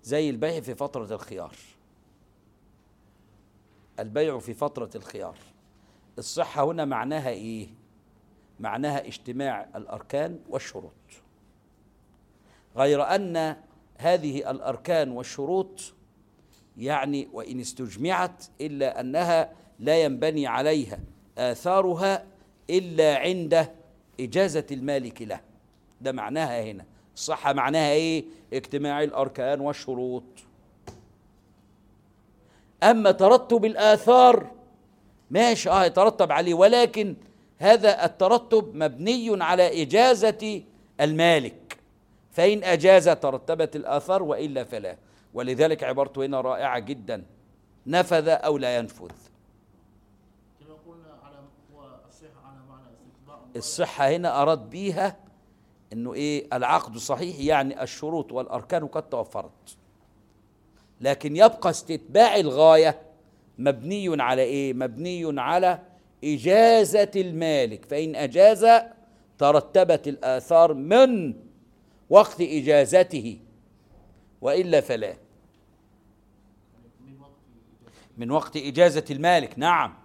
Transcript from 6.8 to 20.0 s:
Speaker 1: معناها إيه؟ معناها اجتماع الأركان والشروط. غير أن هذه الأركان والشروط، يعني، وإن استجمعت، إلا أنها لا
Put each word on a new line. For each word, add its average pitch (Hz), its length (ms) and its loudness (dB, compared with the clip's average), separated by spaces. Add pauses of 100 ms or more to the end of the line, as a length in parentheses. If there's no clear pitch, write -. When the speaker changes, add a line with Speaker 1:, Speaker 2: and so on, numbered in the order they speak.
Speaker 1:
معناها 135 460 -6
إيه؟ 107 380 -12 (920)
معناها 139 460 -6
اجتماع 123 680 -10
الأركان 143 600 -10 (100)
والشروط. 92 440 -12 (1800)
غير 143 260 0
أن 170 540 -4 (420)
هذه 151 520 -2
الأركان 135 600 -4
والشروط، 147 840 -8 (800)
يعني، 139 560 -6
وإن 123 280 -12
استجمعت، 151 840 -8 (160)
إلا 139 400 -6
أنها 160 520 -2 (260)
لا 156 260 0